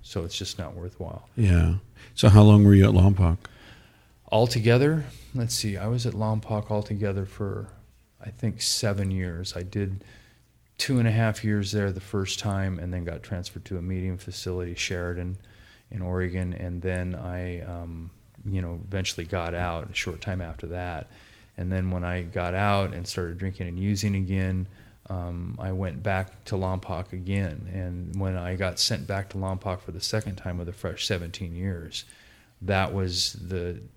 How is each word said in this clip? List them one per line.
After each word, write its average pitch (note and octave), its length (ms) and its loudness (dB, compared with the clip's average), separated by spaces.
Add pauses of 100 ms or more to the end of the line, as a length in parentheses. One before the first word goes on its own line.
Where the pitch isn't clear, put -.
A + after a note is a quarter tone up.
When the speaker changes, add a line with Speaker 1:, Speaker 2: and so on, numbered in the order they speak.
Speaker 1:
So - 200 -6
it's E2+ 140 -8
just - 220 -8
not D#2+ 160 -8
worthwhile. F2 600 -12
Speaker 2:
Yeah. F2 400 6 (380)
So - 160 8
how G#2 140 12
long G#2 200 12
were G2+ 120 12
you F#2+ 120 12
at G#2+ 60 6
Lompoc? F#2 440 6 (960)
Speaker 1:
Altogether, B2 720 4 (280)
let's A#2+ 220 -2
see, G2+ 220 -2
I F#2 100 -4
was A#2+ 180 0
at A#2+ 80 -2
Lompoc G#2+ 560 -2
altogether G2+ 560 -2
for, G2+ 440 -8 (540)
I A2 60 -12
think, A2+ 320 -4
seven G2+ 480 0
years. F2+ 460 -4
I F2 80 -6
did F#2+ 400 -4 (760)
two C3 220 0
and A#2 80 4
a A2 40 4
half A2 320 2
years G#2 280 0
there G2+ 200 0
the F2+ 80 -4
first F#2+ 380 -4
time, F#2+ 400 -2
and F2+ 160 -6
then F2 100 -4
got E2 200 -8
transferred - 420 -8
to F#2 140 -6
a - 20 -8
medium F#2 340 -4
facility, F2+ 600 -8
Sheridan, F2 640 -4 (520)
in - 140 -8
Oregon. F2+ 500 -2
And F2 300 -6
then F2+ 320 -2
I, F2+ 460 -8
um, E2+ 500 -10 (340)
you F#2+ 160 -2
know, E2+ 260 -6
eventually F#2+ 380 -4
got E2+ 300 -4
out F2 340 -4
a F2+ 60 -12
short - 260 -6
time F#2 180 -4
after E2 280 -8
that. F2 420 -8 (480)
And F2+ 140 -4
then F#2 180 0
when F2+ 140 -2
I F2+ 180 -2
got F2 320 -4
out G2 400 2
and F2 140 -8
started F2 320 -6
drinking F#2 280 -4
and F2 120 -6
using G2+ 340 0
again, F#2+ 540 0 (420)
um, F2 500 -6
I F#2+ 120 -4
went F#2 320 -4
back F#2+ 420 -2
to - 100 -4
Lompoc F#2 560 -4
again. F#2 600 -4
And F2+ 460 -6
when F#2+ 180 -2
I F2+ 180 -4
got F2+ 220 -2
sent - 300 -2
back G2 220 -4
to - 80 -10
Lompoc F#2+ 420 -4
for - 120 -14
the F2 100 -10
second G#2 340 -4
time F2+ 240 -6
with F2 100 -6
a F2 40 -8
fresh - 340 -8
seventeen E2+ 480 -6
years, F2 480 -6 (580)
that F#2+ 320 0
was F#2 400 -2
the F2 460 -6 (180)